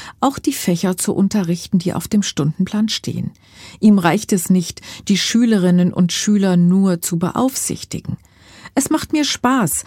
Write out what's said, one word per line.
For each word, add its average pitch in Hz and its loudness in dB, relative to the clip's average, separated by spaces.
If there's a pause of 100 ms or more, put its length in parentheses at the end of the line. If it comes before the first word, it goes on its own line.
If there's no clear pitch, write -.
(200)
auch 269 0
die 277 -4
Fächer 185 -2
zu - -2
unterrichten, 190 0
die 170 -2
auf - -6
dem 208 2
Stundenplan 190 -2
stehen. - -6 (480)
Ihm 208 6
reicht 170 0
es 180 0
nicht, 185 0 (260)
die 196 2
Schülerinnen 180 2
und 180 2
Schüler 196 2
nur 180 4
zu - -4
beaufsichtigen. - -4 (580)
„Es - -2
macht 311 -2
mir 302 2
Spaß, 247 -2